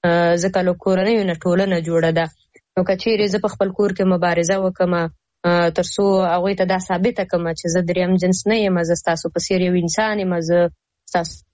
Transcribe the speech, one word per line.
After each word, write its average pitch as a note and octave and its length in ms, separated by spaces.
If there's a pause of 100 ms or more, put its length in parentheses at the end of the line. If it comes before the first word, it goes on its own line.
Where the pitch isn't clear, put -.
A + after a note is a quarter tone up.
اه، E3+ 300
ځکه F#3 220
له F3+ 160
کورنیو G3 500
نه F3+ 100
ټولنه F3+ 480
جوړه E3 300
ده. E3 140 (520)
نو F#3 60
که F#3+ 120
چیرې G#3 300
زه G3 140
په G#3+ 80
خپل G3 240
کور G3 200
کې F#3 100
مبارزه F3 580
وکړمه، F3+ 500 (360)
اه، F3 240
تر E3+ 140
څو G3+ 220 (200)
هغوی F3+ 300
ته F#3 100
دا F#3 140
ثابته F#3+ 440
کړمه E3+ 280
چې D#3+ 160
زه E3+ 140
دریم F3+ 340
جنس F#3 320
نه G#3+ 80
یم، F#3+ 280
زه E3 100
ستاسو E3+ 360
په - 100
څیر F#3 220
یو F3+ 120
انسان G#3 460
یم، F3+ 200
زه F3 300 (400)
ستاسو - 440